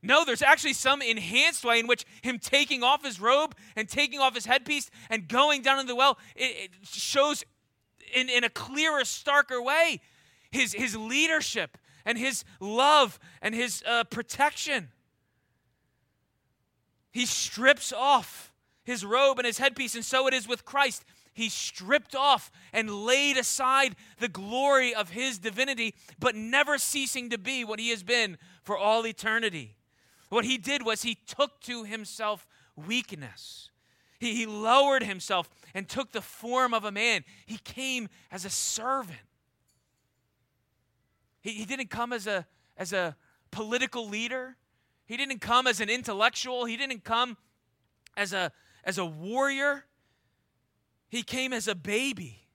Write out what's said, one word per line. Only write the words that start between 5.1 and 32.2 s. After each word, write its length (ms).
and 180
going 340
down 160
in 80
the 80
well, 240
it, 300
it 60
shows 640
in, 160
in 140
a 80
clearer, 520
starker 600
way 360
his, 220
his 240
leadership 840
and 140
his 260
love 600
and 140
his, 320
uh, 180
protection. 840
He 140
strips 680
off 600
his 200
robe 360
and 60
his 120
headpiece, 380
and 80
so 240
it 60
is 120
with 180
Christ. 400
He 160
stripped 680
off 380
and 160
laid 480
aside 600
the 100
glory 680
of 160
his 280
divinity, 560
but 160
never 420
ceasing 520
to 80
be 260
what 160
he 80
has 160
been 340
for 160
all 260
eternity. 720
What 160
he 120
did 280
was 180
he 140
took 360
to 220
himself 640